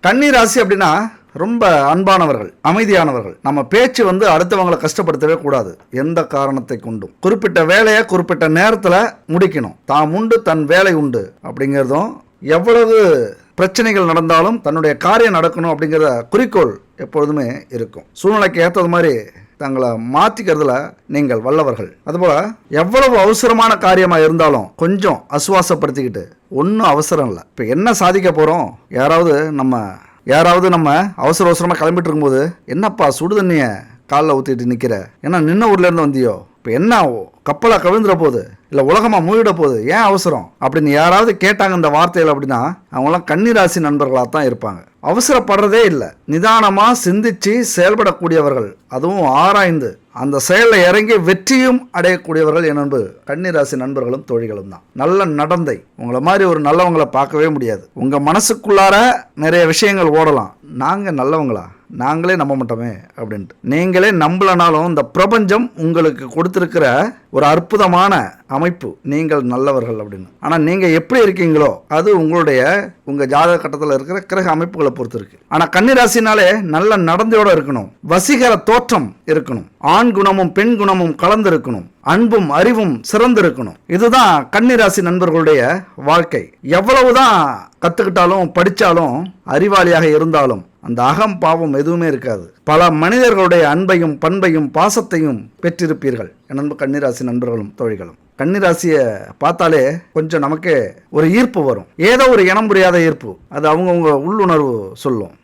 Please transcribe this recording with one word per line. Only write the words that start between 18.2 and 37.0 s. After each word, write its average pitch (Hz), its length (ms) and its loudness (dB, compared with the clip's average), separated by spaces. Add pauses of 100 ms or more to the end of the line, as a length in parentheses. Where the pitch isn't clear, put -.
ஏத்தது 175 280 0
மாதிரி 170 200 2 (440)
தங்களை 131 300 -4 (240)
மாத்திக்கிறதுல 151 600 0 (340)
நீங்கள் 131 380 -2
வல்லவர்கள். 135 460 -2 (140)
அதுபோல 175 280 -2 (380)
எவ்வளவு 233 480 2
அவசரமான 226 580 2
காரியமா 185 420 2
இருந்தாலும் 156 480 2 (100)
கொஞ்சம் 180 440 0 (140)
அசுவாசப்படுத்திக்கிட்டு, 143 920 -2 (360)
ஒன்றும் 202 320 0
அவசரம் 151 380 0
இல்லை, 87 200 -10
இப்ப 127 140 -8
என்ன 180 360 0
சாதிக்க 185 300 2
போறோம், 156 360 0 (240)
யாராவது 156 440 2 (180)
நம்ம, 131 300 -2 (420)
யாராவது 175 500 4
நம்ம 156 160 2 (260)
அவசர 165 320 0
அவசரமா 170 300 0
கிளம்பிட்டு 170 300 0
இருக்கும்போது, 143 340 0 (240)
"என்னப்பா 190 440 -2
சுடு 180 260 -4
தண்ணிய 175 300 2 (460)
கால்ல 147 260 2
ஊத்திட்டு 123 340 -4
நிக்கிற, 117 240 -2 (260)
ஏன்னா 170 260 -2
நின்ன 214 240 2
ஊர்ல 180 160 2
இருந்து 165 180 0
வந்தியோ, 127 280 -2 (220)
இப்ப - 160 -8
என்ன 202 280 2 (480)